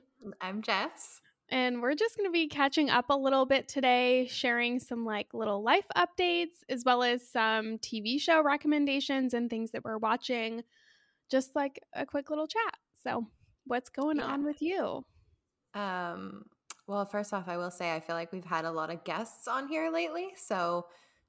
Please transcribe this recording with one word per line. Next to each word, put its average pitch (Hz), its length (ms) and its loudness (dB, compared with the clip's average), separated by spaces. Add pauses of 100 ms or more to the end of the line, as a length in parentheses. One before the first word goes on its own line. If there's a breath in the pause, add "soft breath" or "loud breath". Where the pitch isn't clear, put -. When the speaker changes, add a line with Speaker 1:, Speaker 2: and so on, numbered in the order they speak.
(420)
Speaker 1:
I'm 190 180 -6
Jess. 220 640 -2 (260 soft breath)
Speaker 2:
And 247 320 0
we're 254 140 2
just 440 240 0
gonna 403 120 0
be 330 180 2
catching 285 420 2
up 247 180 4
a 285 80 4
little 269 300 4
bit 269 200 4
today, 247 600 4
sharing 240 520 0
some, 233 280 -6
like, 214 260 -4
little 214 300 -2
life 285 240 4 (100)
updates, 349 600 2 (120)
as 240 160 -4
well 247 180 6
as 240 240 0
some 220 520 0
T 220 240 -6
V 240 160 0
show 320 240 6
recommendations 285 880 2
and 240 160 0
things 226 220 -4
that 220 140 -6
we're 220 120 -4
watching. 226 680 -2 (680 soft breath)
Just, 262 260 2
like, 277 260 -2 (120)
a 285 100 -4
quick 277 240 -4
little 302 180 -2
chat. 440 300 -2 (260)
So, 233 240 -2 (380)
what's 254 240 -2
going 294 300 0
Speaker 1:
Yeah. - 80 -2
Speaker 2:
on 285 180 -2
with 294 160 -2
you? 302 460 -2 (680)
Speaker 1:
Um, 190 720 -6 (420)
well, 202 200 -2
first 208 260 -4
off, 185 160 -4
I 175 80 -4
will 175 140 -4
say 175 240 -4
I 160 60 -4
feel 165 160 -6
like 170 160 -6
we've 185 120 -8
had 165 220 -2
a 165 40 -4
lot 160 200 -4
of 165 120 -10
guests 185 460 -6
on 262 200 -4
here 320 220 -2
lately. 339 460 -4
So, 175 520 -2 (400 soft breath)